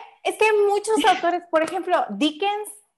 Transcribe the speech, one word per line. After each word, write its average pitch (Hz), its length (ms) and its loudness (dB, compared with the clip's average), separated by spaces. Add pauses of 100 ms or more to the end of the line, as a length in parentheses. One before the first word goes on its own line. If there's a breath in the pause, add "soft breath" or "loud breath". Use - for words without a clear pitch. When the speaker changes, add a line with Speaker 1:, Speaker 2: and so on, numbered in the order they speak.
(240)
Speaker 1:
es - 140 -4
que 427 80 2
hay 427 120 4 (120)
muchos 415 360 0
Speaker 2:
<laughs> 403 40 6
Speaker 1:
autores, 349 400 0
por 320 140 2
ejemplo, 349 460 -2
Dickens, 311 600 -4 (280)